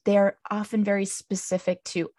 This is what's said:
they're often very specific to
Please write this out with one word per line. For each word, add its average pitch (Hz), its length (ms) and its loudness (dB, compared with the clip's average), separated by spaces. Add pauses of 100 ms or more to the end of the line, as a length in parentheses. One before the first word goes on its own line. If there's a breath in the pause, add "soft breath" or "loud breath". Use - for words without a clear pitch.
they're 202 320 4 (140)
often 208 320 0
very 202 220 0
specific - 800 -4
to - 340 -4